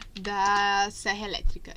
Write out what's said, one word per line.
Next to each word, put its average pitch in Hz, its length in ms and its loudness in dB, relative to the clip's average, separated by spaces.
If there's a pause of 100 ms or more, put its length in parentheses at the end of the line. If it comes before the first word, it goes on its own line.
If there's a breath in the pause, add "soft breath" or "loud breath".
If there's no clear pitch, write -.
(180 loud breath)
Da 202 720 2
Serra 208 360 -4
Elétrica. - 500 -2